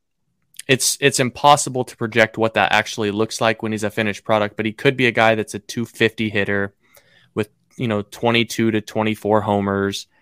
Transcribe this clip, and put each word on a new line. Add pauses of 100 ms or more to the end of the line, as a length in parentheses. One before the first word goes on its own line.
(680)
it's,
it's
impossible
to
project
what
that
actually
looks
like
when
he's
a
finished
product,
but
he
could
be
a
guy
that's
a
two
fifty
hitter (580)
with, (280)
you
know,
twenty-two
to
twenty-four
homers (120)